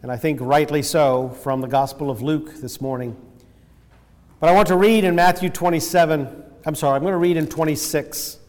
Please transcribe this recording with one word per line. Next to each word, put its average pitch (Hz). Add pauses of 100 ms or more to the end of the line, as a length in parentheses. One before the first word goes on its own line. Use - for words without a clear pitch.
and 127
I 123
think 143
rightly 143
so, 131 (120)
from 131
the 131
Gospel 135
of 110
Luke 156
this 123
morning. 127 (1200)
But 160
I -
want 202
to 185
read 214
in 180
Matthew 180
twenty-seven, 165 (200)
I'm 151
sorry, 139
I'm 139
gonna 185
read 175
in 160
twenty-six. - (100)